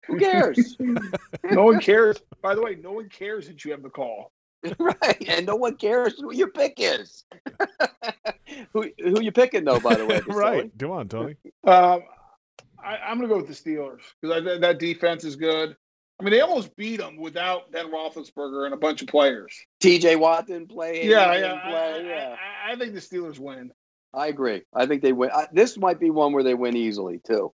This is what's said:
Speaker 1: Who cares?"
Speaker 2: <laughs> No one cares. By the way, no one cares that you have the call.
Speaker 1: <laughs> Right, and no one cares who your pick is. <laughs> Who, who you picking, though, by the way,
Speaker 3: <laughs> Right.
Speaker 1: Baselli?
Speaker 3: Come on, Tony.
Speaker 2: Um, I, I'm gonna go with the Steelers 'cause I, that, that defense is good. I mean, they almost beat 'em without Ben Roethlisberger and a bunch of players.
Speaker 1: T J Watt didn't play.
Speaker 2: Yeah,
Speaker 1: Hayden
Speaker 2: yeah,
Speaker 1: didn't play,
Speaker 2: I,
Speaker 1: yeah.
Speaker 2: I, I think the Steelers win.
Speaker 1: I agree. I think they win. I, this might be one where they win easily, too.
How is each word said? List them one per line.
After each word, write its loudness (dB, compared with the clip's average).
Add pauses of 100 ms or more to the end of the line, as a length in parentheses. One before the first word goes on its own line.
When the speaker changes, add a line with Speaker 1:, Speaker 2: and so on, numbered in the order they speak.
Speaker 1:
Who -4
cares?" 2 (360)
Speaker 2:
<laughs> -10
No 6
one 8
cares. 4 (240)
By 0
the -2
way, -6
no -16
one -12
cares -12
that -20
you -10
have -12
the -18
call. -10 (340)
Speaker 1:
<laughs> -10
Right, 0
and -2
no -2
one -2
cares 0
who -12
your 0
pick -2
is. -4 (680)
<laughs> -12
Who, -4 (120)
who 2
you -4
picking, 2
though, 4
by 4
the -4
way, 0
Speaker 3:
<laughs> -14
Right. 0
Speaker 1:
Baselli? -20
Speaker 3:
Come -6
on, -8
Tony. -8 (300)
Speaker 2:
Um, 6 (800)
I, -10
I'm -8
gonna -4
go 2
with -4
the -16
Steelers -8 (220)
'cause -6
I, 0
that, -4
that 4
defense -2
is -10
good. -2 (440)
I -10
mean, 2
they 6
almost 0
beat -8
'em -12
without -6
Ben -10
Roethlisberger -10
and -6
a -10
bunch -4
of -14
players. 2 (280)
Speaker 1:
T 8
J 6
Watt 2
didn't -12
play. -6
Speaker 2:
Yeah, 6
Speaker 1:
Hayden 0
Speaker 2:
yeah, -4
Speaker 1:
didn't -8
play, -4
Speaker 2:
I, -8 (320)
Speaker 1:
yeah. -14 (320)
Speaker 2:
I, -6
I -8
think -8
the -12
Steelers -10
win. -14 (420)
Speaker 1:
I -2
agree. -2 (120)
I 2
think -2
they 4
win. 0
I, 0
this 4
might 0
be 2
one 2
where 2
they 2
win -2
easily, -4
too. -2